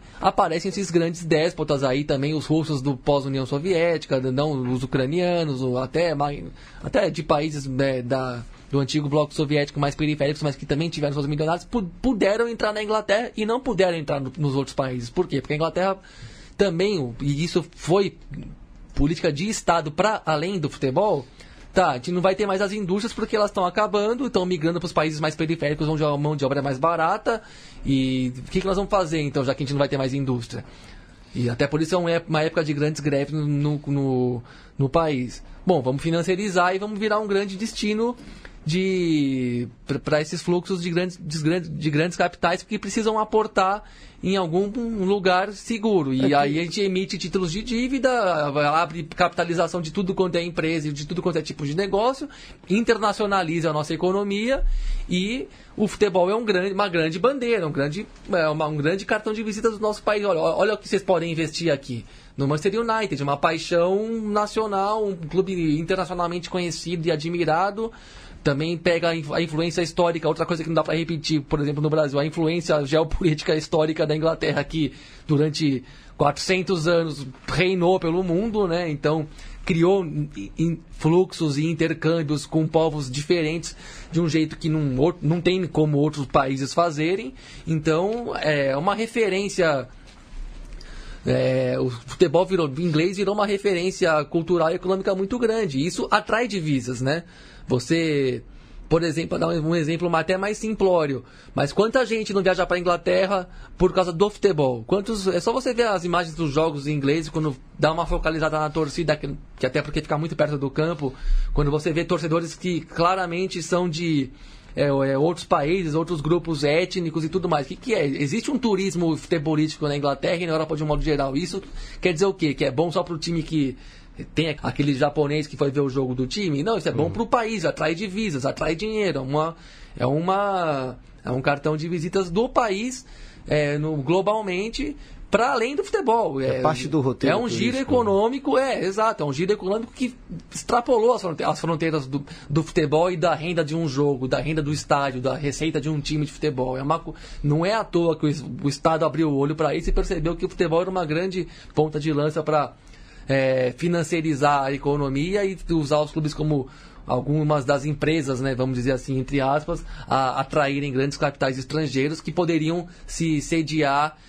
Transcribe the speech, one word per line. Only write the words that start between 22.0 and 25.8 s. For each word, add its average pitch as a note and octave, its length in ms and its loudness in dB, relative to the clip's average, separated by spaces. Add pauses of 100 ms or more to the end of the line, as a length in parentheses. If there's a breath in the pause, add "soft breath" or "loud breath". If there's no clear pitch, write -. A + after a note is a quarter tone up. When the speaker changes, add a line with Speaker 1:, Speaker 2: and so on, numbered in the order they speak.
Speaker 1:
não F3+ 100 0
vai F#3 140 4
ter G#3 120 0
mais F#3+ 140 0
as G3+ 120 0
indústrias G3+ 400 -2
porque A3+ 240 -2
elas G#3 160 2
tão F#3+ 120 2
acabando, G#3 640 0
tão F#3 160 2
migrando E3+ 360 -2
pros F3 120 -8
países D#3 280 0
mais D#3 160 -2
periféricos, D3+ 500 -2